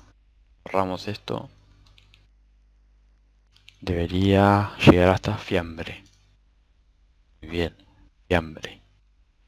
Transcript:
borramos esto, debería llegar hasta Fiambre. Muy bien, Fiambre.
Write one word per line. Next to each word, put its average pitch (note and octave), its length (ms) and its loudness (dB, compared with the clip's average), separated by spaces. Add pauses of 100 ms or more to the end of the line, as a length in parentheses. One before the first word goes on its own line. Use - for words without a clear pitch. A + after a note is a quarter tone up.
(640)
borramos F#2 440 -4
esto, - 420 -10 (2250)
debería G2 880 2 (160)
llegar F2+ 220 8
hasta G#2 280 0
Fiambre. E2+ 680 -8 (1400)
Muy D#2 80 -18
bien, E2+ 240 -4 (540)
Fiambre. E2 540 -4 (640)